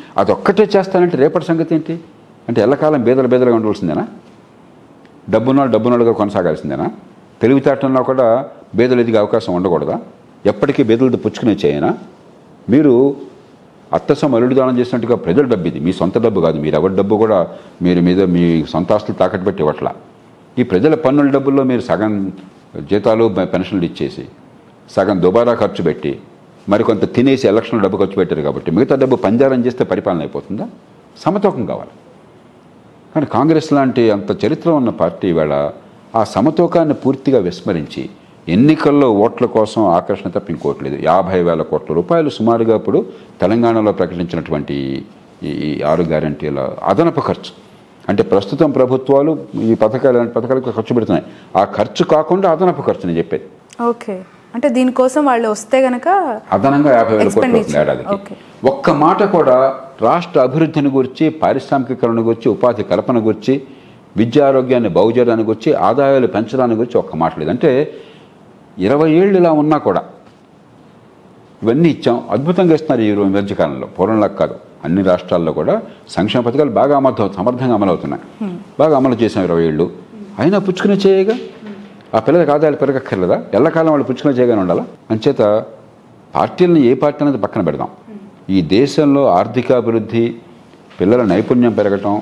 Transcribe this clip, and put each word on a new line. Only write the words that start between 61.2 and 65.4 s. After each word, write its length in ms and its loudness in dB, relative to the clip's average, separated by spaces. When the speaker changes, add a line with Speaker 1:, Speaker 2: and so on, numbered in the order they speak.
Speaker 1:
పారిశ్రామికీకరణ 880 -2
గురించి, 300 0
ఉపాధి 340 0
కల్పన 340 -2
గురించి, 440 -2
విద్యా 300 2
ఆరోగ్యాన్ని 420 2
బాగు 220 2
చేయడానికి 380 2